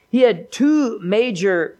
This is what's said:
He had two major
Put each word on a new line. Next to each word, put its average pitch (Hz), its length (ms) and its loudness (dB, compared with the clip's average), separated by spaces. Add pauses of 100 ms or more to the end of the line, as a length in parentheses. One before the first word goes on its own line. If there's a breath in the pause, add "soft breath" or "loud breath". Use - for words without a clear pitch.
(100)
He 254 120 2
had 208 300 2
two 277 480 0
major 190 800 -2